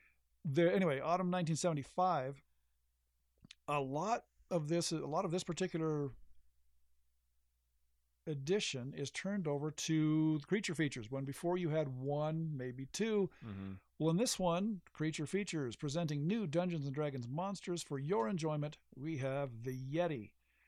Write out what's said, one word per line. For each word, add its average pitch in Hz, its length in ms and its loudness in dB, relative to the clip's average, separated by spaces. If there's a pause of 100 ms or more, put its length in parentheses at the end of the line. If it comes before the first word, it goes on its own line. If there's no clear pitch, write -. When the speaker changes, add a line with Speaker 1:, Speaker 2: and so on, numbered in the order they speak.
(440)
Speaker 1:
There, 170 300 6
anyway, 165 260 4
autumn 180 300 2
nineteen 170 260 2
seventy-five, 151 880 0 (1300)
a 147 100 0
lot 160 460 -2 (260)
of 160 160 0
this, 170 240 0
a 160 60 0
lot 147 260 0
of 170 80 -2
this 180 140 0
particular 160 640 0 (2250)
edition 143 720 0
is 139 140 -4
turned 196 360 -2
over 147 220 0
to 156 800 4
creature 196 260 0
features, 131 380 0
when 135 140 -4
before 175 320 0
you 170 120 0
had 151 180 2
one, 151 680 -2
maybe 127 360 -6
two. 208 380 2 (160)
Speaker 2:
Mm-hmm. 98 280 -8 (260)
Speaker 1:
Well, 156 100 4
in 165 80 6
this 240 220 2
one, 185 420 0 (120)
creature 156 340 -2
features 160 480 -2
presenting 151 520 -2
new 214 200 2
Dungeons 165 380 0
and 139 80 -4
Dragons 135 340 -2
monsters 175 560 -4
for 139 160 -4
your 202 280 2
enjoyment. 151 500 -2 (180)
We 147 220 -4
have 131 460 -2
the 131 140 -4
Yeti. 135 540 -2 (360)